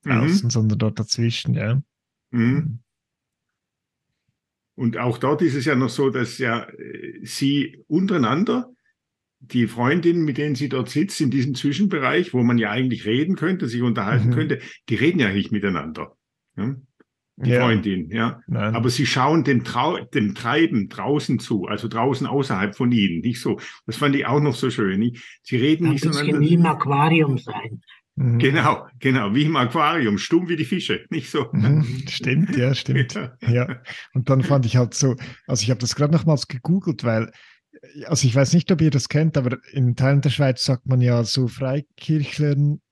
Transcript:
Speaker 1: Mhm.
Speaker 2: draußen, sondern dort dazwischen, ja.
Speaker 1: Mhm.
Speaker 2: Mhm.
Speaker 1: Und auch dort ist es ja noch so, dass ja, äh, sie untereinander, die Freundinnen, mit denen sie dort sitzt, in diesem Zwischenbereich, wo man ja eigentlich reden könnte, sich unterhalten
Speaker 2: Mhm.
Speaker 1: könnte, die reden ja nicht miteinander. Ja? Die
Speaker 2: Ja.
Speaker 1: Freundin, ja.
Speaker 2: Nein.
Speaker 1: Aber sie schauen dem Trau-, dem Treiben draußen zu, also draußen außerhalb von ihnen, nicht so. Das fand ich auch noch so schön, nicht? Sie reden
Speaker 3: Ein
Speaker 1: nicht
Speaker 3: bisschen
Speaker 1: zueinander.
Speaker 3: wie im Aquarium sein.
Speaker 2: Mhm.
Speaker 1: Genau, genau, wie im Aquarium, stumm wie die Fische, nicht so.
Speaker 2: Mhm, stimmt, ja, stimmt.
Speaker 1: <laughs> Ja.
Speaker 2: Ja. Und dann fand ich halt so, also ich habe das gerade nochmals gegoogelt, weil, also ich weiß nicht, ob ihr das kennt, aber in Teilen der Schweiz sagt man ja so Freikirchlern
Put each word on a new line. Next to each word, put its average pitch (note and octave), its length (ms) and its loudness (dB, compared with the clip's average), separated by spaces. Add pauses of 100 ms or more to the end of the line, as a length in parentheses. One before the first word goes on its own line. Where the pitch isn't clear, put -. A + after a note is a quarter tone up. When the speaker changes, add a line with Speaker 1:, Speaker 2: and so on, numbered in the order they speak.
Speaker 1:
Mhm. D3 120 -4
Speaker 2:
draußen, D#3 320 2
sondern A2 300 2
dort A2 200 0
dazwischen, A#2 540 -2
ja. A#2+ 300 0 (480)
Speaker 1:
Mhm. A#2+ 100 -2
Speaker 2:
Mhm. A#2 380 0 (2000)
Speaker 1:
Und A#2+ 220 -2
auch A#2+ 200 -2
dort D3+ 240 0
ist C#3+ 120 2
es C3 120 -4
ja D3+ 100 2
noch B3 120 2
so, C3+ 220 0
dass B2 280 -4
ja, A#2 300 -2
äh, - 540 -16
sie - 640 -2
untereinander, F#3+ 840 0 (680)
die B2 280 0
Freundinnen, D#3+ 580 0
mit C#3+ 140 -2
denen D3 160 -2
sie C3 140 -4
dort C3 200 -4
sitzt, E3 320 -2
in C#3 100 2
diesem C3 240 0
Zwischenbereich, D3+ 800 0
wo B2 100 2
man A#2+ 160 4
ja G#2+ 120 0
eigentlich A#2+ 340 -2
reden D3 320 0
könnte, E3+ 320 -2
sich A#2+ 140 -2
unterhalten A2+ 480 2
Speaker 2:
Mhm. - 0 -
Speaker 1:
könnte, D3 280 0 (300)
die A#2 60 0
reden D3+ 260 2
ja G2+ 120 2
nicht G2+ 200 -2
miteinander. D#2+ 640 -4 (400)
Ja? A#2+ 180 -4 (640)
Die C3 140 0
Speaker 2:
Ja. B2 100 4
Speaker 1:
Freundin, G2 500 0
ja. A2+ 360 -2
Speaker 2:
Nein. A2 280 -2
Speaker 1:
Aber A#2 160 0
sie C3 160 -2
schauen C#3+ 380 2
dem B2+ 200 2
Trau-, D3 340 -2 (160)
dem G#2+ 220 0
Treiben B2+ 520 0
draußen C3 520 -2
zu, G2 260 -2
also A#2+ 220 -6
draußen A#2+ 400 -2
außerhalb G#2 480 -2
von B2 160 2
ihnen, F#2+ 280 2
nicht A#2+ 200 -4
so. A2+ 180 -2 (280)
Das - 100 -8
fand C#3+ 180 2
ich C#3 100 -2
auch D3 160 2
noch D3 140 2
so C3 160 -2
schön, G2+ 300 -2
nicht? A#2+ 220 -2 (200)
Sie - 140 -6
reden D#3 300 2
Speaker 3:
Ein D#3 60 4
Speaker 1:
nicht C#3 120 0
Speaker 3:
bisschen D#3+ 100 2
Speaker 1:
zueinander. D3 340 2
Speaker 3:
wie F3 60 6
im E3+ 120 6
Aquarium D3 720 2
sein. G#2+ 440 -12 (340)
Speaker 2:
Mhm. A#2 220 2
Speaker 1:
Genau, D3 480 2 (140)
genau, B2+ 340 0
wie C#3+ 80 4
im D#3 140 2
Aquarium, C3 640 2
stumm E3+ 300 0
wie E3+ 80 0
die D3+ 80 -2
Fische, - 460 -4
nicht E3 200 -6
so. C3+ 220 -2
Speaker 2:
Mhm, B2+ 560 2
stimmt, D3+ 480 -2
ja, C3 180 2
stimmt. B2+ 400 -2
Speaker 1:
<laughs> D3 280 -10
Ja. A#2 100 0
Speaker 2:
Ja. A#2+ 300 -2 (320)
Und C3 160 -2
dann C3+ 140 4
fand C#3 200 2
ich A2+ 120 0
halt B2 180 2
so, C3+ 220 0 (320)
also - 160 -2
ich A#2 60 -2
habe A#2+ 100 -2
das A#2 160 -4
gerade D3 160 2
nochmals D3+ 340 2
gegoogelt, D#3+ 560 -4
weil, A2+ 300 -2 (760)
also C#3 220 0
ich A2+ 60 0
weiß C3 180 4
nicht, E3+ 180 4
ob D#3+ 100 4
ihr D#3+ 120 6
das C3+ 160 0
kennt, D#3 280 2
aber B2 220 -2 (140)
in B2 240 2
Teilen C#3 240 4
der C#3+ 100 2
Schweiz C3+ 340 0
sagt C3 220 -2
man B2+ 140 2
ja A#2+ 240 4
so B2 240 -2
Freikirchlern D3 1300 -2 (120)